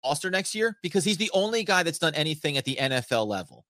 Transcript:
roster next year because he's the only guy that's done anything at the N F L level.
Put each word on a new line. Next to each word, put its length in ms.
roster 240
next 240
year 300
because 200
he's 140
the 160
only 300
guy 180
that's 180
done 140
anything 440
at 80
the 120
N 140
F 200
L 160
level. 420